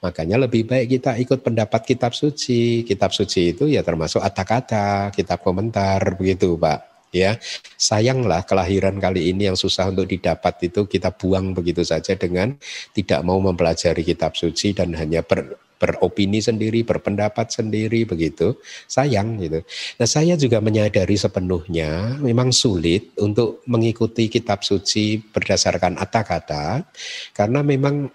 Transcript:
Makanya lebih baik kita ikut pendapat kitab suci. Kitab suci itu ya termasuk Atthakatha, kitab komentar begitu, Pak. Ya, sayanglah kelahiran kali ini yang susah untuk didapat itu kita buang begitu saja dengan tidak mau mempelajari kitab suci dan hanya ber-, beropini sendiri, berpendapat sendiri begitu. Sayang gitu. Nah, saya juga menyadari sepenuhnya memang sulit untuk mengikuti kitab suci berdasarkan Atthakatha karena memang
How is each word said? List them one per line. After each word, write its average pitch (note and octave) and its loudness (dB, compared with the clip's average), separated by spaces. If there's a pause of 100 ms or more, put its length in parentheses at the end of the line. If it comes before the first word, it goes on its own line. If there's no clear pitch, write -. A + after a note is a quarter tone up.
Makanya F2 -2
lebih A#2 0
baik B2+ 0
kita B2+ -2
ikut B2+ 0
pendapat A2+ -2
kitab B2 0
suci. A#2+ 0
Kitab G2+ 0
suci F2+ 2
itu D3+ 0
ya E2+ 2
termasuk E2 0
Atthakatha, G2+ 0
kitab F2+ -2
komentar G2 0
begitu, F#2 2
Pak. D#2+ 0 (220)
Ya, F#2 2 (400)
sayanglah A2 2
kelahiran F#2+ 2
kali F#2 0
ini F#2+ 0
yang F#2 2
susah F#2 0
untuk F#2 0
didapat F2 -2
itu G2 0
kita F#2 -2
buang F#2 0
begitu F2 0
saja D#2+ -2
dengan F#2+ -2 (320)
tidak F2+ -2
mau F2+ 2
mempelajari F2 2
kitab D#2+ 0
suci F2 -2
dan F2 -2
hanya E2 0
ber-, - -2 (240)
beropini G2+ 0
sendiri, A2 0
berpendapat G#2 -2
sendiri A2 -2
begitu. E2 0 (320)
Sayang A2+ 0
gitu. D#2+ -2 (400)
Nah, A2+ 2
saya E3 2
juga A#2+ 4
menyadari G#2 2
sepenuhnya F2+ -2
memang B2+ 2
sulit F#2 2
untuk G#2 0
mengikuti A2+ 2
kitab G#2 -2
suci G#2+ 0
berdasarkan F2+ 0
Atthakatha F2+ -2 (560)
karena A#2 2
memang C#3+ 0